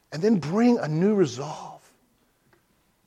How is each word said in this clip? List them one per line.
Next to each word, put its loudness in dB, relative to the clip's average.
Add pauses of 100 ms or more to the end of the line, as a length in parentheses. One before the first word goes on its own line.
(120)
And -6
then 2
bring 2
a -6
new 0
resolve -4 (1200)